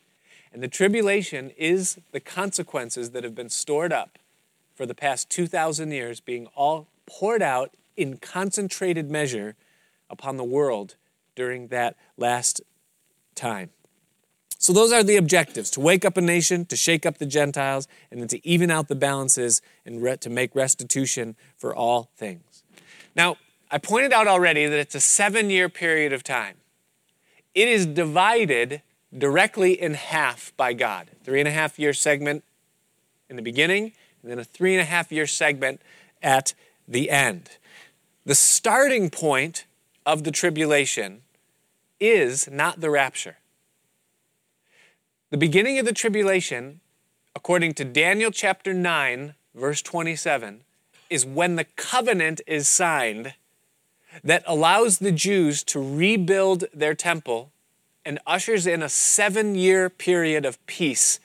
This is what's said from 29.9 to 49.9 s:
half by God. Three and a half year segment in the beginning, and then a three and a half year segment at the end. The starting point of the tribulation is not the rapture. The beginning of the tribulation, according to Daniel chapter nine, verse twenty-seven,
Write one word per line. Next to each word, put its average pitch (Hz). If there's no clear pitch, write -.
half 143
by 127
God. 107
Three 135
and 147
a 147
half 156
year 147
segment 147
in 131
the 117
beginning, 170
and 120
then 123
a 117
three 185
and 185
a 170
half 165
year 151
segment 139
at 135
the 127
end. 123
The 139
starting 233
point 147
of 156
the 160
tribulation 143
is 160
not 151
the 160
rapture. 135
The 147
beginning 190
of 233
the 233
tribulation, 190
according 170
to -
Daniel 180
chapter 190
nine, 147
verse 139
twenty-seven, 147